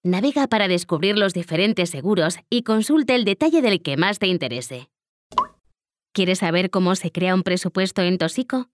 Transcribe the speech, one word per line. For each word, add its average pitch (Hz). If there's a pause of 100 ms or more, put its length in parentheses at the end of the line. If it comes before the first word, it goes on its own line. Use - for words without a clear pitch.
Navega 247
para 208
descubrir 180
los 196
diferentes 175
seguros 170 (100)
y 240
consulta 240
el 240
detalle 302
del 202
que 139
más 190
te 196
interese. 131 (1300)
¿Quieres 185
saber 180
cómo 185
se 180
crea 180
un 185
presupuesto 185
en 180
Tosico? 247